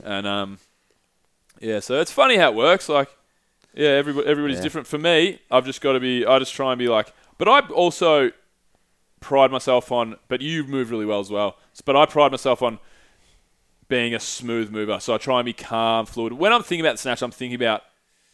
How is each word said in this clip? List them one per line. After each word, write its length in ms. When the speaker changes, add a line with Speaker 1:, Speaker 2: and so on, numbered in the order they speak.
Speaker 1:
And, 220
um, 320
yeah, 200
so 200
it's 120
funny 240
how 140
it 40
works. 340
Like, 200
yeah, 160
everybody, 380
everybody's 300
Speaker 2:
Yeah. 40
Speaker 1:
different. 240
For 120
me, 420
I've 160
just 140
gotta 200
be, 240
I 140
just 160
try 180
and 60
be 100
like, 240
but 100
I 100
also 640
pride 300
myself 420
on, 240
but 120
you've 280
moved 220
really 160
well 140
as 100
well, 260
s-, 60
but 160
I 100
pride 240
myself 320
on 160
being 260
a 60
smooth 500
mover. 300
So 140
I 40
try 220
and 60
be 60
calm, 540
fluid. 280
When 180
I'm 100
thinking 240
about 60
the 60
snatch, 240
I'm 100
thinking 240
about 260